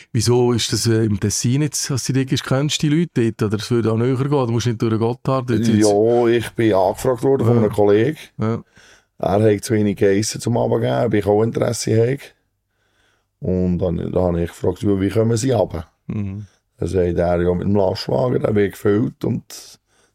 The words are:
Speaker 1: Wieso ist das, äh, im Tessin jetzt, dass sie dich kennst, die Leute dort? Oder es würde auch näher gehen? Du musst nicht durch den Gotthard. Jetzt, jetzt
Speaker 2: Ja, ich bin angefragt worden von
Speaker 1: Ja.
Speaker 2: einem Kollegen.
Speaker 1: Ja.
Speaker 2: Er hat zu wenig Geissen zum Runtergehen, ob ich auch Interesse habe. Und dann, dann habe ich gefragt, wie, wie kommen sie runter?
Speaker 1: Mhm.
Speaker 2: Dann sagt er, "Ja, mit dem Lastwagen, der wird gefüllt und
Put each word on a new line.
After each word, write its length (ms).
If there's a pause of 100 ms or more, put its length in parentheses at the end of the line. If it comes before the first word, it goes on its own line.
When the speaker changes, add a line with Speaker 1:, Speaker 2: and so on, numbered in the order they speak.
(100)
Speaker 1:
Wieso 420
ist 200
das, 140
äh, 180
im 160
Tessin 400
jetzt, 300
dass 160
sie 80
dich 280
kennst, 380
die 80
Leute 440
dort? 200
Oder 100
es 80
würde 220
auch 60
näher 180
gehen? 140
Du 220
musst 140
nicht 140
durch 100
den 100
Gotthard. 500
Jetzt, 180
jetzt 180
Speaker 2:
Ja, 420
ich 240
bin 200
angefragt 520
worden 220
von 100
Speaker 1:
Ja. 80
Speaker 2:
einem 80
Kollegen. 440 (220)
Speaker 1:
Ja. 240 (560)
Speaker 2:
Er 360
hat 100
zu 100
wenig 240
Geissen 420
zum 160
Runtergehen, 500
ob 60
ich 140
auch 160
Interesse 580
habe. 180 (1200)
Und 380
dann, 200
dann 240
habe 200
ich 80
gefragt, 360
wie, 140
wie 100
kommen 260
sie 160
runter? 340 (200)
Speaker 1:
Mhm. 400 (320)
Speaker 2:
Dann 100
sagt 300
er, 240
"Ja, 120
mit 120
dem 100
Lastwagen, 680
der 120
wird 180
gefüllt 520
und 540 (360)